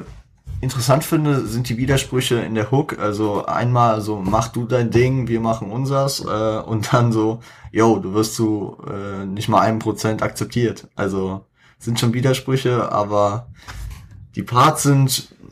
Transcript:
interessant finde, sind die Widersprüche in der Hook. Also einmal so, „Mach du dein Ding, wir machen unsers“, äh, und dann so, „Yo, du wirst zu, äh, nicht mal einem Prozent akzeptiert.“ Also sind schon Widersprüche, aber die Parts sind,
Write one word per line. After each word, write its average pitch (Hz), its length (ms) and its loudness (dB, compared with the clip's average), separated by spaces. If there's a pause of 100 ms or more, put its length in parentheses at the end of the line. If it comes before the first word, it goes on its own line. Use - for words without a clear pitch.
(600)
interessant 131 420 0
finde, 147 440 0
sind 117 200 -4
die 113 120 -2
Widersprüche 131 560 0
in 110 180 -2
der 107 160 0
Hook. 139 300 0
Also 104 480 -2
einmal 120 540 2
so, 104 200 -4
„Mach 107 280 0
du 123 160 -4
dein 120 260 0
Ding, 127 360 2
wir 113 120 0
machen 110 320 -2
unsers“, 135 520 -2
äh, 107 360 -2
und 110 340 -4
dann 120 180 4
so, 110 280 2 (320)
„Yo, 110 260 4
du 92 160 -6
wirst 110 220 0
zu, 107 420 -2 (100)
äh, 98 380 -8
nicht 98 240 -6
mal 101 120 6
einem 110 180 2
Prozent 107 420 -2
akzeptiert.“ - 760 -2
Also 95 520 -4 (320)
sind 117 200 -4
schon 117 140 2
Widersprüche, 127 760 0
aber 104 600 0 (840)
die - 80 -4
Parts 131 400 4
sind, 135 520 2 (160)